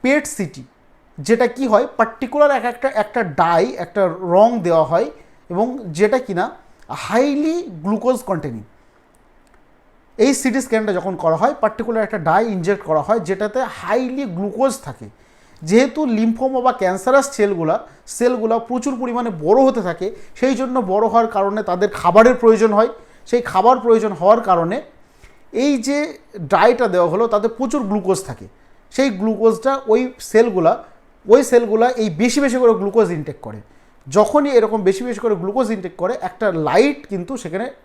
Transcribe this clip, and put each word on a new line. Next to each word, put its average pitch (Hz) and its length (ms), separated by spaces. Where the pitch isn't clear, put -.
পেট 285 240
সিটি - 360
যেটা 233 280
কি 254 200
হয়, 220 200
পার্টিকুলার 269 540
এক 247 140
একটা, 240 240
একটা 220 340
ডাই, 170 420
একটা 190 240
রং 202 400
দেওয়া 165 240
হয় 170 260
এবং 233 280
যেটা 208 260
কিনা 202 380
হাইলি 294 760
গ্লুকোজ 220 400
কন্টেনিং। 139 400
এই 269 160
সিটি 262 260
স্ক্যানটা 220 320
যখন 180 240
করা 165 200
হয়, 240 240
পার্টিকুলার 220 420
একটা 208 160
ডাই 185 340
ইনজেক্ট 190 300
করা 156 200
হয় 214 180
যেটাতে 202 420
হাইলি 254 600
গ্লুকোজ 208 580
থাকে। 123 240
যেহেতু 254 440
লিম্ফোমা 233 540
বা 247 120
ক্যান্সারাস 247 640
সেলগুলা, 196 520
সেলগুলা 233 520
প্রচুর 240 420
পরিমাণে 240 300
বড় 185 360
হতে 240 160
থাকে, 180 320
সেই 262 200
জন্য 254 260
বড় 202 280
হওয়ার 226 180
কারণে 208 360
তাদের 185 260
খাবারের 214 460
প্রয়োজন 220 380
হয়। 220 160
সেই 240 160
খাবার 233 360
প্রয়োজন 220 340
হওয়ার 190 280
কারণে 185 420
এই 277 260
যে 285 400
ডাইটা 208 480
দেওয়া 180 220
হলো 208 160
তাতে 220 220
প্রচুর 254 340
গ্লুকোজ 190 420
থাকে, 110 220
সেই 269 200
গ্লুকোজটা 220 800
ওই 254 300
সেলগুলা, 214 680
ওই 262 160
সেলগুলা 233 460
এই 220 200
বেশি 240 300
বেশি 262 160
করে 240 180
গ্লুকোজ 202 360
ইনটেক 151 300
করে। 107 200
যখনই 277 400
এরকম 220 320
বেশি 190 220
বেশি 240 160
করে 220 140
গ্লুকোজ 208 360
ইনটেক 180 260
করে, 190 260
একটা 190 300
লাইট 170 540
কিন্তু 196 300
সেখানে 190 340